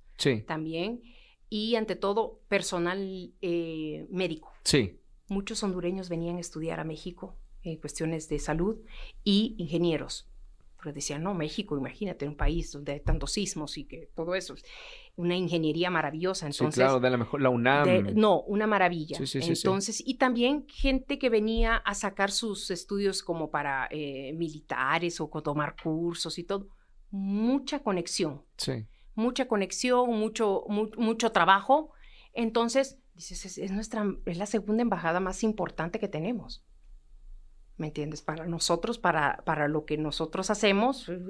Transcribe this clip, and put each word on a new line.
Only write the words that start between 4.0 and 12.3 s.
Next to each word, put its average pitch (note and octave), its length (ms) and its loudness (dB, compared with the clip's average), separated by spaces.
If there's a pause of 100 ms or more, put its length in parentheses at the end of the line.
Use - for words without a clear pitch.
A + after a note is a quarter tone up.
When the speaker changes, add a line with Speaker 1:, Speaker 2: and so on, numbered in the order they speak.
Speaker 2:
médico. F3+ 400 -4 (120)
Speaker 1:
Sí. A#2+ 360 2 (280)
Speaker 2:
Muchos G3 360 -4
hondureños F3+ 460 -2
venían E3+ 280 -2
a F3 40 -6
estudiar E3 380 -6
a D#3+ 40 -4
México F3 520 -10 (280)
en D#3+ 140 -6
cuestiones D#3+ 520 -4
de D3 80 -2
salud E3+ 400 0 (460)
y G#3 340 4
ingenieros. E3 680 0 (540)
Pero D3 120 -8
decían, D3 300 -6
"No, G3 100 -2
México, D#3 440 -4
imagínate, C#3 480 -4
un D3 120 -8